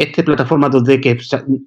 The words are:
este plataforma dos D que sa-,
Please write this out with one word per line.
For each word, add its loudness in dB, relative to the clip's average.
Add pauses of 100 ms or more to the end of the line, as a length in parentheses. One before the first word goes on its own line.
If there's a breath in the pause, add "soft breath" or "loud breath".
este -4
plataforma 0
dos 2
D 2
que 0
sa-, -6 (220)